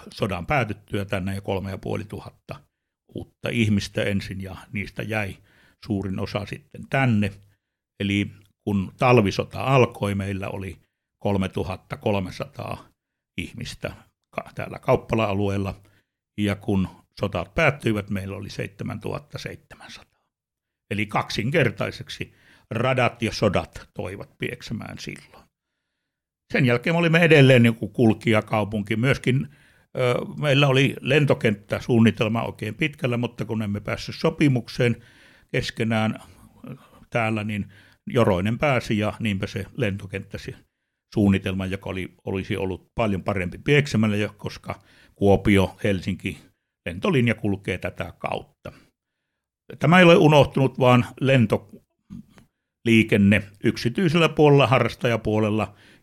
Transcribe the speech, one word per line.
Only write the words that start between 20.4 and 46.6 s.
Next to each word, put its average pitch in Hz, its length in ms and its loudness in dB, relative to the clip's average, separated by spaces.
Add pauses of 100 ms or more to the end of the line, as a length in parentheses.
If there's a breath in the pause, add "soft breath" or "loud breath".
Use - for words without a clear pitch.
Eli 104 140 -2
kaksinkertaiseksi 113 1300 -4 (380 soft breath)
radat 123 500 0
ja 107 100 -2
sodat 90 600 -2
toivat 98 440 -12
Pieksämään - 640 -10
silloin. - 440 -18 (1120)
Sen 180 120 2
jälkeen 123 300 0
me - 20 2
olimme 165 220 2
edelleen 135 460 8
joku 113 220 0
kulkijakaupunki. 107 1080 0
Myöskin, 131 520 0 (500 soft breath)
ö, 127 180 0 (220)
meillä 143 300 2
oli 131 340 2
lentokenttäsuunnitelma 117 1400 2
oikein 107 320 -8
pitkällä, 139 420 -4
mutta 117 280 -6
kun 110 160 -6
emme 101 180 -4
päässyt - 360 -10
sopimukseen 127 880 0 (480 soft breath)
keskenään, 110 680 -2 (500 loud breath)
ö, 131 60 -16 (340 soft breath)
täällä, 110 340 -2
niin 104 260 -6 (380 soft breath)
Joroinen 107 520 0
pääsi, 123 380 0
ja 104 220 -2
niinpä 104 280 -4
se - 180 -8 (120)
lentokenttäsi-, 98 800 -8 (580)
suunnitelma, 98 520 2
joka 95 240 -8
oli, 92 240 -8 (100)
olisi 98 340 -6
ollut 95 380 -6
paljon 101 280 -2
parempi 92 340 -4
Pieksämälle, 113 600 0
jo-, 104 200 -6
koska - 420 -12 (360 soft breath)
Kuopio, 98 680 4
Helsinki, 95 600 -4 (420)